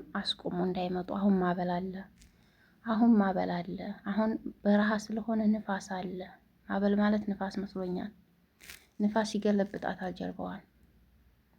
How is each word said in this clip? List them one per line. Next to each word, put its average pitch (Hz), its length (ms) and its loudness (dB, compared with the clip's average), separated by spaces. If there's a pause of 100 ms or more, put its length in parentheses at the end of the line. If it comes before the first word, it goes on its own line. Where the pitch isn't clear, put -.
(160)
አስቆሙ 175 480 -4
እንዳይመጡ። 180 500 -2
አሁን 202 240 4
ማዕበል 180 340 0
አለ፣ 180 220 -4 (920)
አሁን 233 280 6
ማዕበል 185 380 4
አለ። 175 260 -4 (300)
አሁን 220 240 2 (280)
በረሃ 208 400 4
ስለሆነ 220 480 -2
ንፋስ 208 440 0
አለ። 185 280 -6 (480)
ማዕበል 202 280 2
ማለት 208 300 4
ንፋስ 196 320 -4
መስሎኛል። 190 540 -4 (880)
ንፋስ 214 320 2
ይገለብጣታል 196 840 0
ጀርባዋን። 180 500 -8 (960)